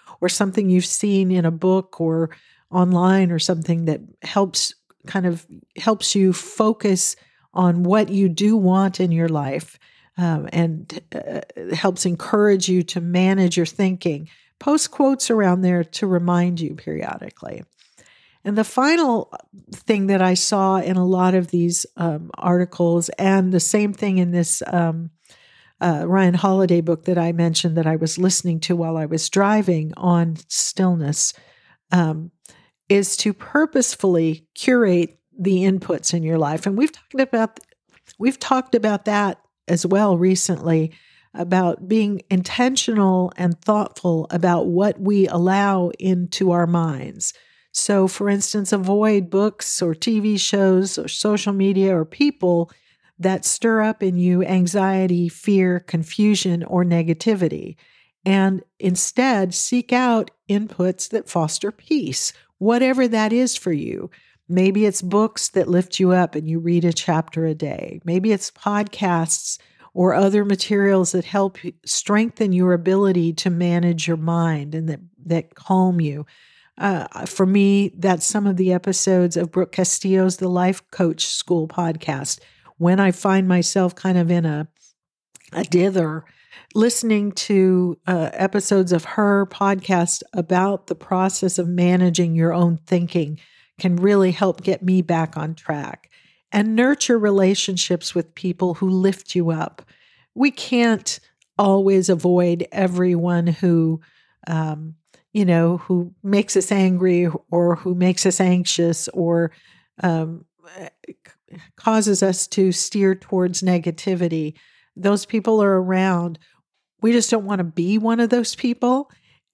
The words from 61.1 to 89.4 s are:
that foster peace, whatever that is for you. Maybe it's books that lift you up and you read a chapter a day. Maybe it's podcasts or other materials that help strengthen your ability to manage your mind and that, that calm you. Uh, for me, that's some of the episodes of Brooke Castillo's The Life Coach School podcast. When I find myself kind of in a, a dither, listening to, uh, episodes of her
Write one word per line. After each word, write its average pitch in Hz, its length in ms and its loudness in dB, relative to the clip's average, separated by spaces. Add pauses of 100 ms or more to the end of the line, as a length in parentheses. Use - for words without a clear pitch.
that - 180 -4
foster 170 420 -4
peace, - 640 -4 (260)
whatever 247 500 2
that 214 240 0
is 247 240 0
for 180 160 -4
you. 156 380 -6 (380)
Maybe 190 380 2
it's 196 160 -2
books 208 460 0
that 185 200 0
lift 180 320 0
you 185 120 4
up 180 220 2
and 156 140 -6
you 165 100 -2
read 170 280 0
a 170 80 2
chapter 160 500 -2
a 160 100 -2
day. - 500 -10
Maybe 185 280 0
it's 196 180 -2
podcasts 202 1080 -4 (340)
or 180 220 2
other 196 300 2
materials 196 680 2
that 180 120 -2
help 196 340 -2 (260)
strengthen 214 680 0
your 180 220 4
ability 180 580 0
to 170 180 -4
manage 175 560 0
your 165 120 -2
mind 160 560 -2
and 160 140 -6
that, 147 120 -8 (240)
that 165 300 -4
calm 185 460 0
you. 147 260 -4 (520)
Uh, - 460 -6
for - 220 0
me, 196 500 4
that's 180 300 0
some 208 200 -2
of 185 120 2
the 185 160 2
episodes 180 640 0
of 170 120 -4
Brooke 185 220 -2
Castillo's 185 640 0
The 185 120 -4
Life 180 420 0
Coach 160 360 -2
School 165 400 -4
podcast. 160 760 -6 (360)
When 180 240 2
I 196 100 4
find 190 380 0
myself 180 460 2
kind 185 240 0
of 170 120 0
in 175 140 2
a, 151 240 -4 (840)
a - 120 -6
dither, 175 640 0 (480)
listening 214 580 2
to, 185 720 2
uh, 175 280 0
episodes 190 580 0
of 165 120 0
her 202 420 0